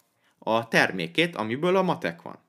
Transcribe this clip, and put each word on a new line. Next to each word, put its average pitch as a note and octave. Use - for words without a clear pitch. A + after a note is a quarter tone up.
a A2+
termékét, B2
amiből C#3
a F#3+
matek E3
van. -